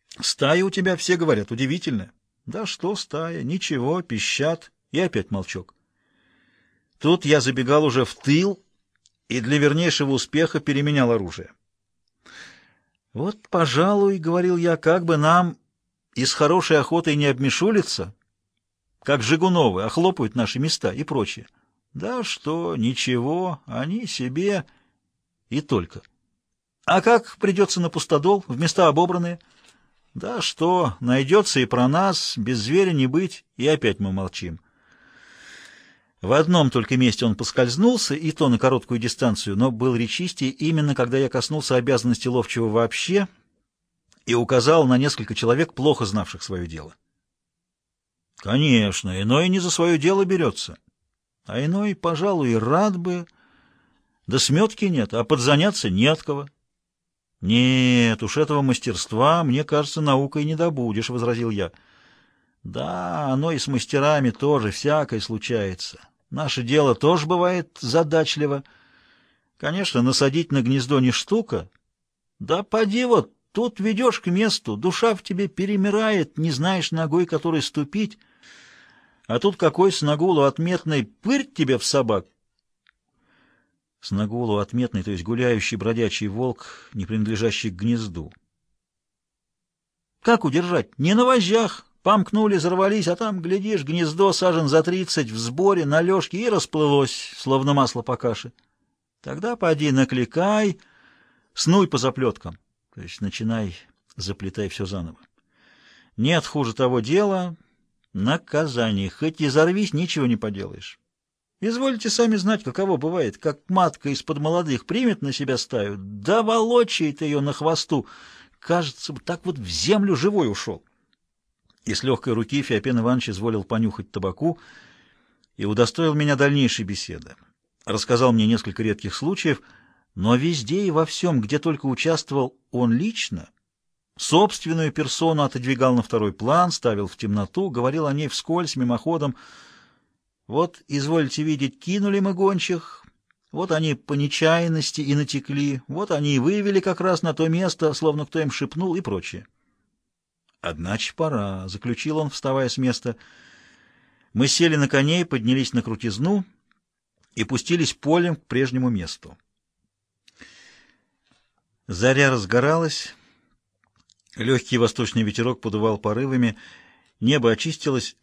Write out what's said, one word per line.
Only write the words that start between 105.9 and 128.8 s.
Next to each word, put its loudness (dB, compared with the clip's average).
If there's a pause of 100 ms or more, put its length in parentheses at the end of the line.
Нет 0
хуже -2
того 0
дела, 0 (560)
наказание. -2
Хоть -4
и 0
зарвись, 2
ничего -2
не 2
поделаешь. -10 (600)
Извольте -2
сами 2
знать, 0
каково -2
бывает, -2
как -6
матка 0
из-под -6
молодых -2
примет 0
на -4
себя -2
стаю, -4
да 0
волочает 0
её -2
на -2
хвосту. -2 (540)
Кажется, -4 (120)
так -8
вот -6
в -10
землю 0
живой 2
ушёл. -8 (1000)
И -4
с -6
лёгкой -2
руки -2
Феофан -2
Иванович 0
изволил -4
понюхать -4
табаку -4 (960)
и -6
удостоил 2
меня 2
дальнейшей 2
беседы. -10 (500)
Рассказал 2
мне 4
несколько -2